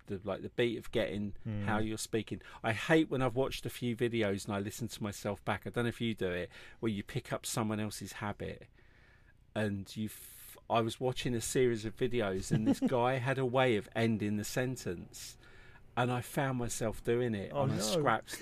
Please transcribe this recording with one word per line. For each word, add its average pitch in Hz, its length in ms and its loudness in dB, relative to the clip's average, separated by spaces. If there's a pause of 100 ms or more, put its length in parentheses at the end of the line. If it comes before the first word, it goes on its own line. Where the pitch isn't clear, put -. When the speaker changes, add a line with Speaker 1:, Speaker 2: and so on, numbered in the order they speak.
Speaker 1:
the, 98 180 -6
like, 98 200 -4
the 101 60 -8
beat 120 280 2
of - 140 -8
getting 104 420 0 (120)
Speaker 2:
Mm. 104 200 -2
Speaker 1:
how 107 140 2
you're 110 180 0
speaking. 107 420 -2 (240)
I 117 80 2
hate 160 380 6
when 131 140 0
I've 120 120 2
watched - 300 0
a 120 40 -2
few 120 260 -2
videos 110 500 0
and 110 100 -4
I 101 40 0
listen 107 280 -4
to - 160 -8
myself 101 400 -4
back. 104 220 -2
I 101 60 -8
don't 120 140 0
know 117 40 0
if - 100 -6
you 117 140 0
do 95 160 0
it, 87 200 -2 (300)
where 113 120 0
you 98 120 -4
pick - 300 -6
up - 140 -6
someone 107 320 0
else's 104 340 -6
habit, 92 540 -8 (880)
and 101 420 -2
you 110 80 -2
f-, - 520 -12 (120)
I 117 120 6
was 113 180 -2
watching 127 360 0
a 110 60 0
series 120 420 2
of 110 140 -6
videos, 107 540 0
and 110 160 4
this 277 120 4
Speaker 2:
<laughs> 269 80 2
Speaker 1:
guy 127 280 4
had 131 220 0
a 131 80 2
way 127 300 6
of 98 200 0
ending 107 420 4
the 104 80 0
sentence, - 920 -4 (600)
and 123 140 2
I 123 100 0
found 135 380 -2
myself 113 440 -2
doing 120 300 2
it, 98 220 -4
Speaker 2:
Oh, 143 80 2
Speaker 1:
and 135 80 2
I 160 60 0
Speaker 2:
no. 185 40 0
Speaker 1:
scrapped, 151 600 2